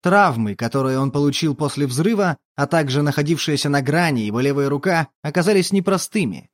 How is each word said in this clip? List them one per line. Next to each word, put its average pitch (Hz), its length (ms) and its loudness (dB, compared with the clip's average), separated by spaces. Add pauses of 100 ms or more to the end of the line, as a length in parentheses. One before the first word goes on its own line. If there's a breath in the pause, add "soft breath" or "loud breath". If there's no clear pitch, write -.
Травмы, 151 540 2
которые 131 440 -2
он 135 120 0
получил 143 460 0
после 143 300 -2
взрыва, 170 520 0 (160)
а 139 120 0
также 147 360 0
находившаяся 147 680 0
на 143 140 0
грани 147 380 0
его 107 200 -2
левая 139 280 0
рука, 156 400 0 (140)
оказались 180 500 0
непростыми. 180 800 -2